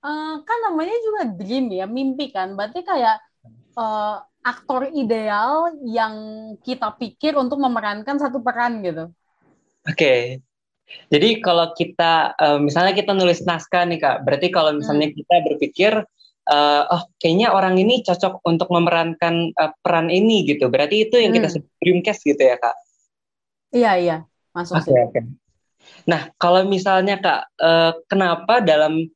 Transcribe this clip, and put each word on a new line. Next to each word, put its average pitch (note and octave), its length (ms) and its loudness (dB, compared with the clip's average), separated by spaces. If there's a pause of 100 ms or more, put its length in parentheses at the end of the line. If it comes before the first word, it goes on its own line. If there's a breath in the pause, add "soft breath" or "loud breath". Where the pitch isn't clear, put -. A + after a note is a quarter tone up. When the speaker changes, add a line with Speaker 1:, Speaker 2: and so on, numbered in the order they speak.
Speaker 1:
Eh, D#4 380 -8
kan A4+ 140 -4 (120)
namanya E4+ 320 -4
juga G#4+ 200 -4 (120)
dream G#3+ 400 -4
ya, F#3 160 -6
mimpi C4 400 -4
kan. F#3+ 240 -6
Berarti A3 320 -8
kayak, A#3+ 320 0 (640)
eh, G#3+ 360 -4 (300)
aktor B3+ 480 -4
ideal A#3 800 -2 (100)
yang A3 300 -4 (480)
kita B3 340 -6
pikir C#4+ 400 -4
untuk C4+ 220 -2
memerankan A3+ 640 -4
satu B3+ 220 -4
peran A#3 420 -2
gitu. D#3+ 240 -8 (760)
Speaker 2:
Oke. C3 560 0 (680 loud breath)
Jadi G#3+ 320 4
kalau E3+ 320 2
kita, E3 600 0
eh, D3 220 4
misalnya E3+ 360 2
kita G3+ 160 0
nulis F3+ 320 2
naskah F3 440 -2
nih E3 120 -4
Kak, C3+ 240 0
berarti C#3 300 0
kalau D#3 240 2
misalnya D3 340 -2
Speaker 1:
Hmm. - 80 -16
Speaker 2:
kita F3 240 2
berpikir, D#3+ 480 0 (560 soft breath)
eh, D3 400 4
"Oh, F3 160 0 (160)
kayaknya F#3+ 320 2
orang F#3+ 240 2
ini A3 320 4
cocok F#3 400 -2
untuk E3+ 240 0
memerankan, E3+ 800 0
eh, D#3 200 0 (120)
peran E3 240 0
ini," F#3+ 400 2
gitu. C#3 240 0
Berarti G3+ 400 0
itu A#3+ 80 6
yang A3+ 160 4
kita F#3+ 160 0
Speaker 1:
Hmm. E3+ 80 -8
Speaker 2:
sebut - 120 -18 (120)
dreamcast F3+ 400 0
gitu D3 160 0
ya, B2+ 160 6
Kak? - 200 -2 (1000)
Speaker 1:
Iya, A#3 240 4
iya. E3+ 180 0 (380)
Masuk F3 240 -2
Speaker 2:
Oke, D#3 80 -6
Speaker 1:
sih. C#3+ 80 6
Speaker 2:
oke. A#2+ 240 2 (880 soft breath)
Nah, E3 320 -2
kalau F3+ 240 4
misalnya, F#3+ 560 0
Kak, D#3+ 400 -2
eh, E3 320 4 (160)
kenapa G3 560 0
dalam D#3+ 520 2